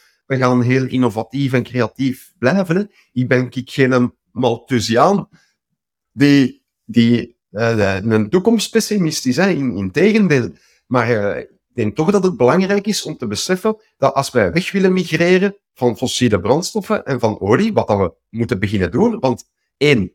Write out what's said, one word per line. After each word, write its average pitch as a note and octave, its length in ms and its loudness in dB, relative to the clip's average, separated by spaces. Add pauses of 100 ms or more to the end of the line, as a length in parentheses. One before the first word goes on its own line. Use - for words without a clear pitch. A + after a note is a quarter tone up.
(260)
we C3+ 100 -4
gaan B2+ 260 2
heel B2+ 240 0
innovatief B2 680 -2
en B2 100 0
creatief B2 760 -6
blijven, E3+ 380 0
hè. G3+ 60 0 (300)
Ik B2+ 160 -2
ben, B2+ 220 2
ik B2 200 -10
geen B2+ 440 2 (180)
Malthusiaan A#2+ 960 0 (840)
die, C#3 540 2 (180)
die, A#2 520 0 (140)
eh, G#2 460 0
een A2 340 0
toekomstpessimist G3 960 0
is, B2 100 0
hè. F#3 120 2
In, C#3 280 -2
in F#2+ 140 -4
tegendeel. E3 600 2 (360)
Maar, A#2+ 220 0
eh, G2+ 320 -2
ik - 440 -8
denk G#2 120 -4
toch D#3+ 140 0
dat G3 120 2
het F3+ 140 -2
belangrijk F#3 500 2
is G#3+ 160 -4
om D#3 140 -10
te - 100 -10
beseffen F#3 540 -4 (160)
dat C3+ 180 0
als C3+ 160 -2
wij G2+ 220 2
weg F3+ 200 -2
willen F#3+ 200 2
migreren F3+ 640 0 (180)
van A#2+ 220 0
fossiele A2 440 0
brandstoffen F3 640 -2
en C3 160 -4
van G#2+ 200 -2
olie, F3+ 320 0
wat A2+ 140 0
dat G#2 120 0
we F#2 160 -2 (160)
moeten A2+ 280 -4
beginnen G2 320 -2
doen, G#3 300 0
want B2+ 300 -4 (260)
één, B2+ 380 0